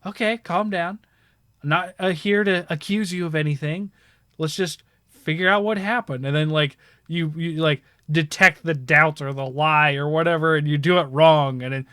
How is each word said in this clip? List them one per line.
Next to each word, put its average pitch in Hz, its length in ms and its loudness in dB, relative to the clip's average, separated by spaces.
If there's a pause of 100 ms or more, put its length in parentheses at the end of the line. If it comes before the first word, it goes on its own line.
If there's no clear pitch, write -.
Okay, 220 320 -4
calm 208 320 -4
down. 185 300 -4 (640)
I'm 143 60 -6
not, 175 300 0
uh, 190 100 0
here 202 340 0
to 185 280 0
accuse 190 420 -4
you 180 120 -4
of 160 100 -4
anything. 151 560 -4 (460)
Let's 156 180 -4
just 180 280 -6 (260)
figure 165 380 -4
out 202 160 4
what 214 140 0
happened. 196 480 -4
And 139 100 -2
then, 156 140 0
like, 151 280 0 (300)
you, 165 280 -4
you, 160 260 -4
like, 151 220 0 (260)
detect 165 540 2
the 165 100 -2
doubt 151 480 2
or 139 120 -8
the 135 120 -8
lie 151 480 2
or 143 160 -2
whatever, 160 460 2
and 151 120 0
you 147 100 0
do 165 200 2
it 175 60 4
wrong, 143 580 4
and 127 120 -6
then 135 200 -6